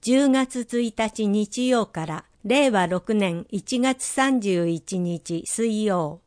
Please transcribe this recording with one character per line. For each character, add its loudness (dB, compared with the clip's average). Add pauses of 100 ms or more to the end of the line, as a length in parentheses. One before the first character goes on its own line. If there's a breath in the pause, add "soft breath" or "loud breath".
十 4
月 0 (160)
一 -2
日 -2
日 0
曜 2
か -8
ら、 -10 (200)
令 4
和 2
六 -2
年 0
一 -4
月 0
三 2
十 0
一 -4
日 -4
水 -2
曜。 -2